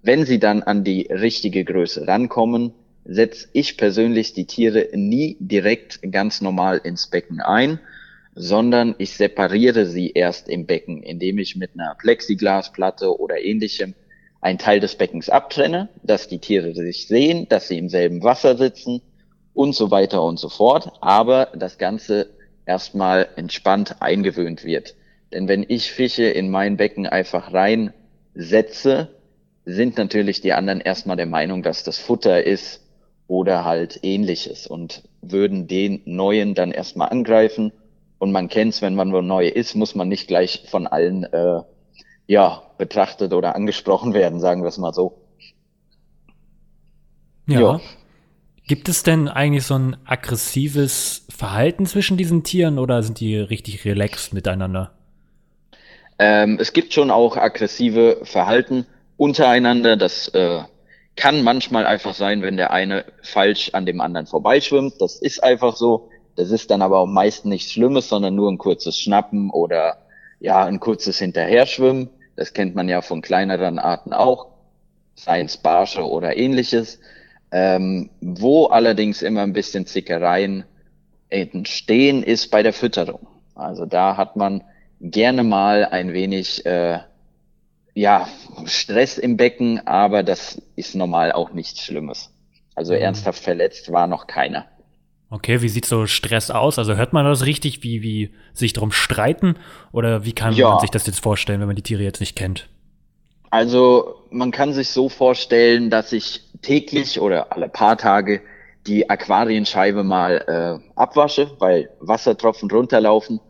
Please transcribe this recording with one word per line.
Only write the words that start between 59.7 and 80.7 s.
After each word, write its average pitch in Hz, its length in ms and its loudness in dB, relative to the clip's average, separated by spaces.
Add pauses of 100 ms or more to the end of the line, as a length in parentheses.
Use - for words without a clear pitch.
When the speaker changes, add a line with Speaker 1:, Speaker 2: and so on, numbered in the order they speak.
Speaker 1:
Das, - 320 -2
äh, 87 320 0 (560)
kann 143 260 2
manchmal 120 420 2
einfach 101 300 0
sein, 101 280 -2
wenn 95 140 -4
der 92 160 0
eine 95 320 -2 (180)
falsch 101 520 0
an 95 100 -2
dem 87 160 -2
anderen 80 260 -4
vorbeischwimmt. 135 760 2
Das 92 200 -2
ist - 220 -4
einfach 123 340 2
so. 117 320 0 (280)
Das 90 140 -2
ist 110 200 -2
dann 101 100 2
aber 95 200 4
auch 92 60 4
meist 98 380 2
nichts 98 280 -4
Schlimmes, 127 360 2
sondern 98 280 0
nur 101 140 2
ein 92 80 -4
kurzes 85 380 -2
Schnappen 101 540 0
oder, 82 480 0 (400)
ja, 95 260 2
ein 92 160 -2
kurzes 104 380 -4
Hinterherschwimmen. 123 920 2 (280)
Das - 180 -8
kennt 92 220 -2
man 92 120 -2
ja 90 140 0
von 82 180 -8
kleineren 92 580 -2
Arten - 360 -4
auch, - 320 2 (720)
seien's 85 420 -4
Barsche 85 500 0
oder 82 280 -2
ähnliches. 123 640 0 (520)
Ähm, 92 580 0 (100)
wo 113 460 2
allerdings 107 560 2
immer 104 200 -2
ein 101 100 -2
bisschen 98 320 -4
Zickereien 92 800 -2 (640)